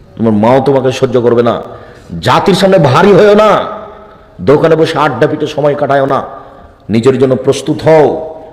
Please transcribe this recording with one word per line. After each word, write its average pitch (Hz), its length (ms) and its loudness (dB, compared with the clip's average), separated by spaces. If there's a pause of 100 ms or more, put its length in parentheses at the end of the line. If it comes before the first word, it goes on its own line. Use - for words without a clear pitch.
(160)
তোমার 110 180 0
মাও 117 280 2
তোমাকে 131 300 0
সহ্য 123 300 -2
করবে 117 220 2
না। 107 200 -2 (560)
জাতির 151 340 0
সামনে 190 240 2
ভারী 160 340 2
হয়েও 208 240 4
না, 208 460 0 (600)
দোকানে 147 340 2
বসে 156 220 0
আড্ডা 147 300 0
পিটে 151 200 -6
সময় 143 280 -2
কাটায়ও 139 300 -2
না, 135 180 -2 (680)
নিজের 117 280 2
জন্য 127 180 0
প্রস্তুত 131 460 -4
হও। 151 540 0 (180)